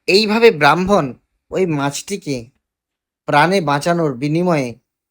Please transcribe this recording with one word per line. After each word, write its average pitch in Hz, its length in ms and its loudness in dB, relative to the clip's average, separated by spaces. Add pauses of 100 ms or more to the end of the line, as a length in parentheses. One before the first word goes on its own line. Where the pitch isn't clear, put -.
এইভাবে 214 440 4
ব্রাহ্মণ 156 640 2 (360)
ওই 185 160 -2
মাছটিকে 143 840 -6 (760)
প্রাণে 156 340 2
বাঁচানোর 147 560 -2
বিনিময়ে 147 580 -2 (360)